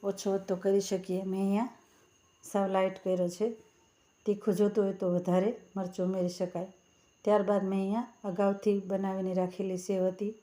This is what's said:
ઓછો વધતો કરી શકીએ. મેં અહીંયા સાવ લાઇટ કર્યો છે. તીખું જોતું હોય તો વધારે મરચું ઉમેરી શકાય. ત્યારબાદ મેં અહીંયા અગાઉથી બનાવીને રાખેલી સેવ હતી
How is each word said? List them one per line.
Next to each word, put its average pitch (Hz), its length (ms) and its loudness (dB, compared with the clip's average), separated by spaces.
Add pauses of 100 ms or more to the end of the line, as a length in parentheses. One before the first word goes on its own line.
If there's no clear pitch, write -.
ઓછો 196 260 -2
વધતો 190 200 -2 (100)
કરી 196 240 4
શકીએ. 185 420 -2
મેં 190 100 -2
અહીંયા 202 300 2 (800)
સાવ 196 240 0
લાઇટ 190 280 2
કર્યો 180 340 2
છે. 214 100 0 (800)
તીખું 202 340 0
જોતું 208 260 4
હોય 190 160 -2
તો 180 160 2
વધારે 185 340 2 (260)
મરચું 185 320 -2
ઉમેરી 180 300 -2
શકાય. 180 320 -6 (540)
ત્યારબાદ 202 460 4
મેં 190 100 0
અહીંયા 214 320 -2 (160)
અગાઉથી 196 500 2 (120)
બનાવીને 190 500 -2
રાખેલી 185 460 -4
સેવ 185 240 0
હતી 202 220 -6 (100)